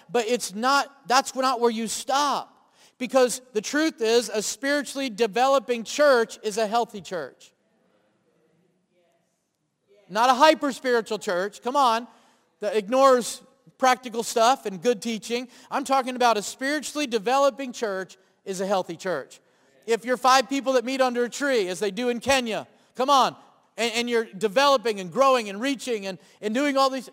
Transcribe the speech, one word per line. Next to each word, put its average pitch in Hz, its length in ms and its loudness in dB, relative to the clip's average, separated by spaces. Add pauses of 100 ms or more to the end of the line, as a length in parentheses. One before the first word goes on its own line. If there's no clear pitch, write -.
(120)
But 220 160 -2
it's 226 260 -4
not, 247 540 -2
that's 262 260 2
not 254 260 -2
where 240 120 2
you 220 160 -6
stop. 262 840 -4 (280)
Because 254 420 2 (120)
the 214 80 -2
truth 311 400 -2
is, 226 280 2
a 214 120 -4
spiritually 277 680 -4
developing 233 720 0
church 254 600 2
is 208 140 -4
a 220 100 0
healthy 220 320 -2
church. 151 520 -12 (2500)
Not 226 220 4
a 254 40 8
hyper-spiritual 247 840 4
church, 196 440 -4
come 254 120 -4
on, 240 320 2 (540)
that 202 160 -4
ignores 247 680 2 (340)
practical 247 460 0
stuff 240 440 2
and 190 140 -8
good 226 220 0
teaching. 233 460 -6 (220)
I'm 254 120 -4
talking 254 320 -2
about 240 220 4
a 202 60 -2
spiritually 294 680 -6
developing 262 640 0
church 190 440 -8 (280)
is 190 160 -8
a 190 60 -2
healthy 185 300 -2
church. 160 440 -8 (460)
If 220 180 -2
you're 247 120 -2
five 262 320 4
people 269 260 -2
that 240 100 2
meet 262 160 -4
under 240 240 2
a 233 40 -4
tree, 247 380 -2
as 180 140 -6
they 208 100 -2
do 247 180 -4
in 240 120 -4
Kenya, 233 480 -2 (260)
come 262 160 -2
on, 226 240 4 (420)
and, 226 180 -2
and 233 160 -2
you're 226 160 0
developing 220 760 0
and 180 100 -10
growing 247 380 2
and 196 120 -10
reaching 233 460 -4
and, 190 120 -10 (220)
and 214 140 -4
doing 277 220 0
all 269 120 4
these, 262 240 -6